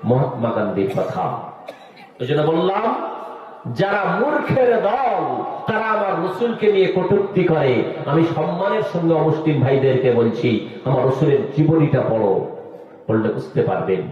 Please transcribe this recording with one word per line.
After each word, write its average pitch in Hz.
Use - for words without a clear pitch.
মহাত্মা 113
গান্ধীর 101
কথা। -
ওই 123
জন্য 147
বললাম, 185
যারা 196
মূর্খের 240
দল, 208
তারা 220
আমার 202
রসুলকে 214
নিয়ে 190
কটূক্তি 185
করে। 143
আমি 160
সম্মানের 190
সঙ্গে 165
অমুসলিম 156
ভাইদেরকে 127
বলছি, 117
আমার 131
রসুলের 139
জীবনীটা 151
পড়ো, 107
পড়লে 110
বুঝতে -
পারবেন 92